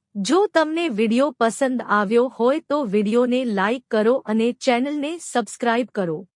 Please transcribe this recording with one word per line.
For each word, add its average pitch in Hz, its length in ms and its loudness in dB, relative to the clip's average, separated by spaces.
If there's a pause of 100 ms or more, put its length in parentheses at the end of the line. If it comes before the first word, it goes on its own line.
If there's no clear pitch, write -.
(160)
જો 302 300 2
તમને 320 420 0
વીડિયો 233 420 2
પસંદ 247 520 -2
આવ્યો 208 460 2
હોય 262 320 0
તો 294 240 -2
વીડિયોને 233 600 0
લાઈક 220 460 -2
કરો 220 240 2
અને 226 380 0
ચેનલને 285 680 -2
સબસ્ક્રાઇબ 233 680 -2
કરો. 180 500 -4